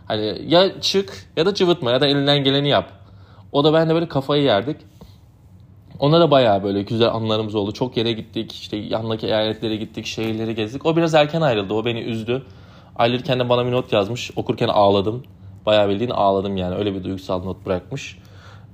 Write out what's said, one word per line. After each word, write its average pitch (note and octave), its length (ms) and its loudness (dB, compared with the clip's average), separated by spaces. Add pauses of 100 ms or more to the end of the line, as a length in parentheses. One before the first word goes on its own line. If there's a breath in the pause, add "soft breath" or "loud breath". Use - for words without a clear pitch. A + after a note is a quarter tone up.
Hani G#2+ 420 -4
ya F3+ 340 2
çık - 440 -4 (120)
ya D#3 80 2
da G3+ 80 0
cıvıtma F3 380 0
ya B2+ 100 2
da D3 60 2
elinden C#3+ 360 2
geleni C#3 260 2
yap. A2 220 2 (600 soft breath)
O C#3+ 120 2
da D3+ 100 6
ben D#3+ 160 4
de D#3+ 40 2
böyle E3 140 0
kafayı D3 360 -2
yerdik. C3 340 0 (1200 loud breath)
Ona D3+ 200 6
da E3 120 6
bayağı A2+ 320 4
böyle G2+ 180 0
güzel A2+ 280 2
anılarımız A2 460 -2
oldu. G#2+ 160 -2
Çok B2 260 -4
yere A#2 140 0
gittik. A2 400 -8
İşte - 260 -12
yandaki A2 500 -6
eyaletlere A2 480 -2
gittik, G#2+ 300 -10
şehirleri A2 500 -6
gezdik. A2 300 -8
O E3 120 2
biraz E3 160 2
erken D3+ 280 2
ayrıldı. G#2+ 320 0
O A2 120 -2
beni A#2 160 -2
üzdü. A#2 420 -6 (520 loud breath)
Ayrılırken B2 440 0
de B2 100 0
bana B2 160 2
bir B2 60 -2
not B2+ 220 -2
yazmış. A2 420 -2
Okurken - 320 -2
ağladım. G2+ 560 2 (420)
Bayağı G#2 240 4
bildiğin G2+ 200 -2
ağladım G2 480 0
yani. F2+ 180 -4
Öyle G2+ 200 -2
bir F#2 80 -8
duygusal F#2 400 -6
not F#2+ 220 -10
bırakmış. F#2+ 520 -6 (560 loud breath)